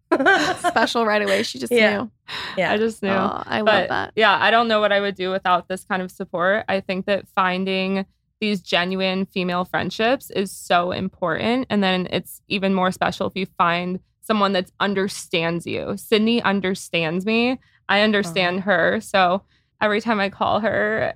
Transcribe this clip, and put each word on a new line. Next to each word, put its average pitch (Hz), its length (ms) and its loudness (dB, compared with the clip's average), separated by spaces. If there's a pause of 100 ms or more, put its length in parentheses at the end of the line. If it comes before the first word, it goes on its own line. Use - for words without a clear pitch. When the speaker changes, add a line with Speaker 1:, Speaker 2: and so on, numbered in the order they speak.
Speaker 1:
but 330 500 2
Speaker 2:
<laughs> - 0 -
Speaker 1:
special 233 460 2
right 208 160 2
away? 202 220 2
She - 160 -8
just 247 120 -6
Speaker 2:
Yeah. 214 260 4
Speaker 1:
knew. 220 140 -8 (460)
Speaker 2:
Yeah. 185 160 2
Speaker 3:
I 214 40 2
just 220 240 -2
knew. 196 80 0
Speaker 1:
Oh, 190 360 0
I 220 160 -2
love 214 40 0
Speaker 3:
But, 208 240 4
Speaker 1:
that. - 280 -4
Speaker 3:
yeah, 208 220 4
I 202 120 4
don't 233 160 4
know 214 140 2
what 208 100 4
I 202 80 4
would 202 160 -2
do 185 160 -4
without 185 380 0
this 185 160 -8
kind 185 160 -4
of 185 100 -8
support. 190 560 -2
I 196 140 0
think 185 240 -4
that 202 240 -2
finding 190 760 -2 (360)
these 208 200 -2
genuine 185 640 -2
female 180 360 -2
friendships 220 680 -2
is 190 200 -4
so 180 400 0
important. 190 800 -2
And 202 140 0
then 185 260 0
it's - 380 -6
even 196 260 0
more 185 180 2
special 180 360 -2
if 190 80 -10
you 190 100 -4
find 180 540 0 (220)
someone 202 320 0
that 185 260 -2
understands 185 880 -2
you. 104 280 -4
Sydney 226 460 2
understands 185 840 -2
me. 233 340 0 (280)
I 196 140 2
understand 190 580 0
Speaker 2:
Aw. - 40 -4
Speaker 3:
her. 185 380 2
So 190 420 2 (360)
every 214 220 0
time 220 180 0
I 196 100 0
call - 320 0
her, 214 540 0